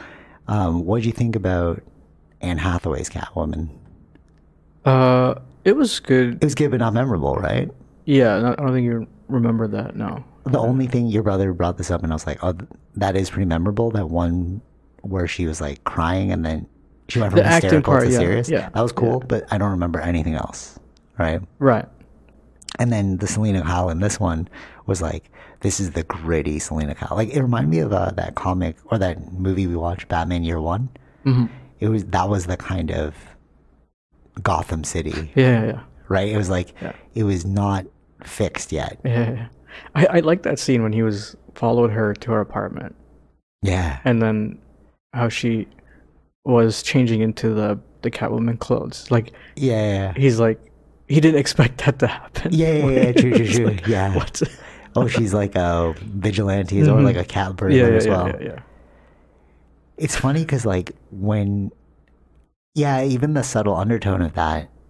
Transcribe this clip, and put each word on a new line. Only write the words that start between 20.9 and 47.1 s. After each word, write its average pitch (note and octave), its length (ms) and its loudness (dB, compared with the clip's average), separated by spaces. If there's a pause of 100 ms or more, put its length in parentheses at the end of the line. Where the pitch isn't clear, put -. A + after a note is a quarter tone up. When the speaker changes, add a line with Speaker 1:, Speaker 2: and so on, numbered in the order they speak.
Speaker 1:
right? E2+ 240 -2 (180)
Speaker 2:
Right. B2+ 260 4 (920)
Speaker 1:
And A#2+ 140 2
then G2 260 0
the G2 100 -4
Selena G#2 340 0
Kyle F2+ 280 -2
in E2 120 -4
this G2+ 180 -2
one E2+ 300 -2 (360)
was F2 160 -2
like, D#2+ 300 -6 (300)
"This G2+ 180 -2
is F#2 120 -4
the E2 120 -4
gritty D#2+ 560 -2
Selena D2+ 340 -6
Kyle." - 220 -8
Like, A2 140 -2
it C#3 120 0
reminded B2+ 280 0
me E3 100 2
of, G#2 140 0
uh, F2+ 240 0
that E2+ 180 -6
comic F2+ 400 -2 (160)
or A2+ 60 2
that F#2 340 -4
movie F#2 340 -2
we E2+ 120 -2
watched, F2 320 -6
Batman E2+ 340 -2
Year E2 160 -2
One. F#2+ 300 -2 (360)
Speaker 2:
Mm-hmm. B2+ 200 4 (340)
Speaker 1:
It G#2 80 0
was, A2 180 0
that F#2 220 0
was F#2+ 200 -2
the F2+ 100 -4
kind E2 340 -4
of D#2 240 -4 (1300)
Gotham E2 420 -2
City. D#2 520 -6
Speaker 2:
Yeah, B2+ 260 6
yeah, A2 40 -2
yeah. - 140 -4 (300)
Speaker 1:
Right? G2 200 2
It G#2+ 80 -2
was F#2+ 120 0
like, F2+ 320 -2
Speaker 2:
Yeah. F2 120 -10 (200)
Speaker 1:
it A2+ 100 -2
was F#2 220 0
not G2 400 0 (380)
fixed - 480 -6
yet. D2 340 -6
Speaker 2:
Yeah, A#2 260 0
yeah. A#2 160 -10 (480)
I, D3+ 100 6 (120)
I - 40 6
like E3 220 2
that - 160 -2
scene B2 240 2
when A2 100 0
he A2+ 100 2
was, G#2+ 320 -4 (200)
followed A#2+ 360 2
her G#2+ 220 0
to - 180 -8
her G#2+ 100 2
apartment. - 540 -8 (640)
Speaker 1:
Yeah. F2+ 440 -2
Speaker 2:
And A#2 160 4
then A2 360 0 (560)
how A#2+ 160 0
she A2+ 380 -2 (800)
was A#2 380 4
changing A2+ 380 2